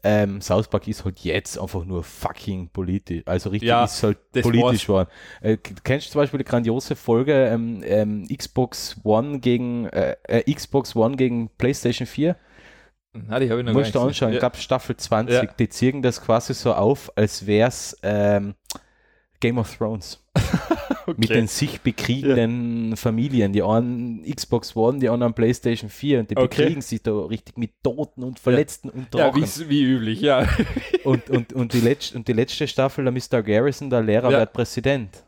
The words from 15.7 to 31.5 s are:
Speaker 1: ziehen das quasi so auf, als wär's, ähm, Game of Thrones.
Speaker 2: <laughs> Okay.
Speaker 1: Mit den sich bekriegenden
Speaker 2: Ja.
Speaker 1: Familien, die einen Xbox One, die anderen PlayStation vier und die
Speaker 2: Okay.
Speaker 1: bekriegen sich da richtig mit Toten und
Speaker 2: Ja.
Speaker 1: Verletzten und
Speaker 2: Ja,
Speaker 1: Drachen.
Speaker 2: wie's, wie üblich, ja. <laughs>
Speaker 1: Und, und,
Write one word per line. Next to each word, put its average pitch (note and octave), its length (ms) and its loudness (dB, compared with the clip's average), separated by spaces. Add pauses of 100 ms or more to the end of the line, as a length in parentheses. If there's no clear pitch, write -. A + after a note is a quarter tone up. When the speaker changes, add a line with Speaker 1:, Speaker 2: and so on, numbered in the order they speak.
Speaker 1:
ziehen C3 320 0
das B2 200 0
quasi A#2+ 340 0
so A#2 180 0
auf, A#2 420 2
als G#2 300 0
wär's, G#2+ 560 2
ähm, G2+ 540 0 (880)
Game A#2+ 160 0
of A2+ 200 -4
Thrones. G#2+ 460 -6 (120)
Speaker 2:
<laughs> - 60 2 (640)
Okay. E3+ 120 -4
Speaker 1:
Mit A2 160 2
den A2+ 120 2
sich - 340 -4
bekriegenden A#2+ 1080 0
Speaker 2:
Ja. A2+ 60 -4
Speaker 1:
Familien, A2+ 580 0
die G2+ 80 4
einen A#2 640 0
Xbox - 500 -4
One, A#2 220 2
die C3 100 0
anderen A#2+ 280 0
PlayStation A#2 520 0
vier C#3 320 0
und G#2+ 120 -4
die G#2 40 -2
Speaker 2:
Okay. B2+ 120 2 (160)
Speaker 1:
bekriegen D3 180 0
sich A#2 220 -6
da A#2 80 0
richtig G#2 480 -6
mit A#2 140 -6 (100)
Toten C3 400 -4
und B2+ 160 -10
Speaker 2:
Ja. - 40 -20
Speaker 1:
Verletzten C3+ 460 0
und B2+ 240 -14
Speaker 2:
Ja, D#3+ 120 4
Speaker 1:
Drachen. D3 140 4
Speaker 2:
wie's, D3+ 300 -4
wie C#3+ 140 4
üblich, A2+ 380 0
ja. C3 260 4 (280)
<laughs> - 280 -4
Speaker 1:
Und, C3 260 0
und, A#2+ 240 -2